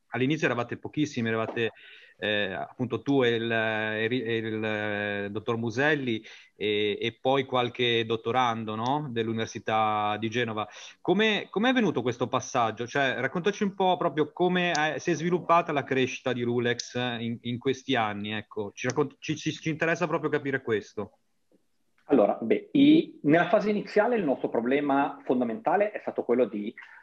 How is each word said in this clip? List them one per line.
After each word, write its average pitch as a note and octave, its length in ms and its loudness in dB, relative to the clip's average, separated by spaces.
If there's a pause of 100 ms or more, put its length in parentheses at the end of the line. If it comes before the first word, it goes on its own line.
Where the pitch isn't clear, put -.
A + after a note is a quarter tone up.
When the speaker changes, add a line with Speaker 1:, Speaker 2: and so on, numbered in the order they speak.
Speaker 1:
All'inizio C#3+ 360 0
eravate A#2+ 320 -2
pochissimi, B2+ 520 -4
eravate, A2+ 420 -2 (500)
eh, G#2 320 0
appunto A2 480 -4
tu C#3 220 2
e A#2 140 4
il, A#2 140 -2
e A2 560 0
ri-, B2 160 0
e A2+ 140 -2
il, A2 280 -4
eh, G#2 680 -2
dottor A2 260 -4
Muselli A#2+ 640 0 (360)
e, G#2 440 0
e A2+ 200 -4
poi C3+ 240 2
qualche A#2+ 600 0
dottorando, A2+ 680 -2
no? C3+ 360 -2
Dell'Università A2 1080 -2
di A2+ 100 -4
Genova. A2 380 -4 (340)
Come, G3+ 480 2
come A3+ 220 0
è - 20 0
venuto G3 300 2
questo B2 240 -2
passaggio? A#2 600 -2
Cioè, C3 340 0
raccontaci F3 420 -2
un G3 120 -2
po' F#3 220 2
proprio D#3 360 0
come F3+ 400 2
è, D3+ 260 0
si F3 140 -2
è - 20 2
sviluppata E3+ 580 2
la C#3 120 0
crescita B2+ 480 0
di A#2+ 100 -2
Rulex A#2+ 540 -2 (240)
in, A#2 220 -4
in A#2+ 160 -6
questi C3 360 -2
anni, G#2 380 -2
ecco. G#2 420 -8
Ci - 140 -4
raccont-, C3+ 320 0
ci, - 160 -4
ci, D#3 160 -4
ci - 180 -6
interessa E3 380 0
proprio D3+ 220 -2
capire C3+ 300 -2
questo. G#2 580 -4 (880)
Speaker 2:
Allora, A2 340 4
beh, - 320 0
i-, - 500 6
nella E3+ 260 6
fase G#3 220 4
iniziale G#3 460 2
il G#3 80 0
nostro B2+ 240 0
problema C#3 760 0
fondamentale B2+ 680 0
è - 80 -8
stato - 240 -6
quello B2 220 4
di G#2 280 -6 (280)